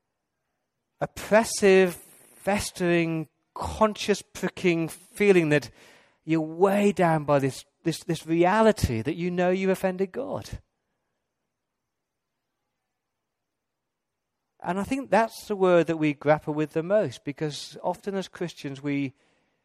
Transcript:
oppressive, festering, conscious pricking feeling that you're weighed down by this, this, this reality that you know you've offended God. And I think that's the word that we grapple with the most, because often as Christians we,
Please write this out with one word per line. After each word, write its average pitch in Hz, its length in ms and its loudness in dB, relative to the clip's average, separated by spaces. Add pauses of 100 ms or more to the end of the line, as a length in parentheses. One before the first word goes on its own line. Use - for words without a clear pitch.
(1000)
oppressive, 190 920 2 (400)
festering, 170 920 -2 (280)
conscious - 680 -2
pricking 170 680 -2
feeling 180 640 2
that 147 220 0 (540)
you're 160 160 0
weighed 190 540 2
down 160 280 2
by 143 160 2
this, 135 260 -4 (180)
this, 160 200 -4
this 160 240 -6
reality 175 720 2
that 156 140 -4
you 175 160 -4
know 180 180 0
you've 190 220 0
offended 185 400 -2
God. - 360 -8 (4000)
And 180 160 -4
I 202 40 -4
think 269 260 -6
that's 220 380 0
the 208 80 -4
word 180 320 4
that 165 100 -2
we 151 160 0
grapple 151 400 0
with 151 200 -4
the 160 100 -2
most, 180 420 -2
because 147 560 -10
often 180 320 -6
as 190 140 -6
Christians 143 560 -10
we, 143 300 -4 (520)